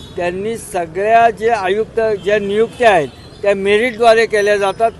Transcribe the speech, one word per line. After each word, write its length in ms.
त्यांनी 400
सगळ्या 720
जे 200
आयुक्त, 500
ज्या 160
नियुक्त्या 520
आहेत 160
त्या 140
मेरिटद्वारे 680
केल्या 320
जातात. 420